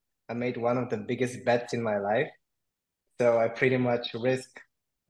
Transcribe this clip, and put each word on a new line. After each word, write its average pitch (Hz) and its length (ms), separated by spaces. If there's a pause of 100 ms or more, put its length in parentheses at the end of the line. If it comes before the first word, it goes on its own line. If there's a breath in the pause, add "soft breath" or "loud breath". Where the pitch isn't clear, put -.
(280)
I 113 60
made 120 220
one 120 220
of 123 120
the 113 60
biggest 123 480
bets 120 300
in 120 60
my 107 180
life. 107 280 (920)
So 117 180
I 113 80
pretty 127 300
much 120 380
risked 127 460 (500)